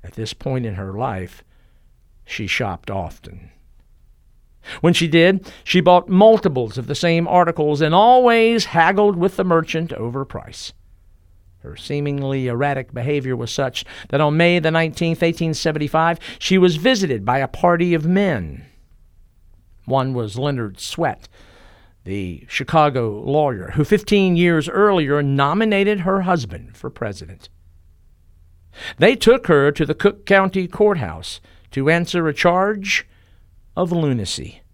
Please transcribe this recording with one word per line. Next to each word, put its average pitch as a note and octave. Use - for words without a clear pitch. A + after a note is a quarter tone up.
At F#2
this A2
point B2+
in G#2+
her F#2+
life, G2+
she -
shopped G2
often. -
When E3+
she E3+
did, E3+
she F3+
bought F3+
multiples F#3
of B2
the C#3+
same E3
articles E3
and D#3+
always A#3
haggled F#3+
with F3+
the -
merchant E3
over A#2+
price. -
Her C#3
seemingly C#3
erratic C3+
behavior C3
was A#2
such -
that C#3+
on D3+
May F3
the D#3+
nineteenth, E3
eighteen E3
seventy-five, D#3+
she F#3+
was F3+
visited D#3
by B2
a C3
party F3
of D#3
men. D#3+
One C3
was A2
Leonard B2+
Swett, -
the F#2
Chicago B2+
lawyer, C#3
who D3+
fifteen G3
years E3+
earlier D#3+
nominated G3
her G3
husband C#3
for -
president. F#2
They G#3+
took B3+
her D3
to D3
the D3+
Cook -
County F#3+
Courthouse B2+
to C3+
answer E3+
a D3
charge F#3+
of E3+
lunacy. B2+